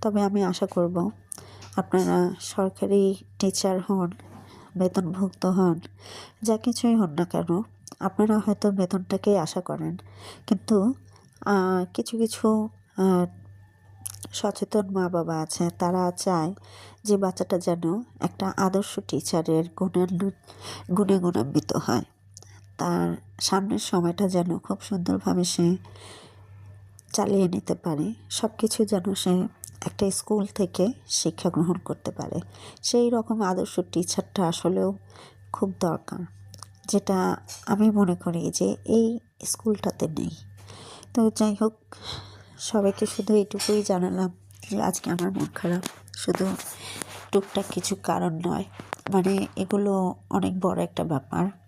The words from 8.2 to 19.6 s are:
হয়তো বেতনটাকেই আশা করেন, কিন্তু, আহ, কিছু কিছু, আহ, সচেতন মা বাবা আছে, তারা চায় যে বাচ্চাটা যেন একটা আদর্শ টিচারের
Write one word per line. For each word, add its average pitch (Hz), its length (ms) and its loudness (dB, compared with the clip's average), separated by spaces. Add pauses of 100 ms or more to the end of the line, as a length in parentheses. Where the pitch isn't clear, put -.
হয়তো 208 340 2
বেতনটাকেই 190 680 0
আশা 170 240 -2
করেন, 160 360 -6 (500)
কিন্তু, 214 460 2 (480)
আহ, 185 520 2
কিছু 226 240 -6
কিছু, 220 520 0 (280)
আহ, 185 280 4 (1080)
সচেতন 202 560 -2
মা 185 200 0
বাবা 165 320 -2
আছে, 170 280 -2 (100)
তারা 180 320 2
চায় 175 420 0 (500)
যে 208 140 4
বাচ্চাটা 185 420 0
যেন 170 420 0 (180)
একটা - 380 -4
আদর্শ 196 500 0
টিচারের 165 560 0 (160)